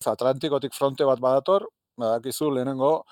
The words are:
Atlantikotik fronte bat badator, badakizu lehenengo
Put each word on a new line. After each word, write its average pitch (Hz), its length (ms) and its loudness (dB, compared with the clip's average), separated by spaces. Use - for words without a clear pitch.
Atlantikotik 131 680 0
fronte 139 320 0
bat 131 140 2
badator, 139 480 2
badakizu 120 540 -2
lehenengo 135 400 0